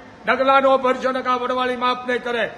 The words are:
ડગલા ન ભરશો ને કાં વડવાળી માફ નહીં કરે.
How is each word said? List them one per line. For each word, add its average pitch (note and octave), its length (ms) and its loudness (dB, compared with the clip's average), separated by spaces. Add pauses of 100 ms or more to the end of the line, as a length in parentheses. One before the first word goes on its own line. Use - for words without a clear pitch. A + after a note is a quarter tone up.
(260)
ડગલા C4 340 4
ન C4+ 160 4
ભરશો B3+ 360 0
ને B3+ 100 -4
કાં B3+ 160 -2
વડવાળી B3+ 380 -2
માફ B3 320 -4
નહીં A#3+ 140 -2
કરે. A#3+ 360 -4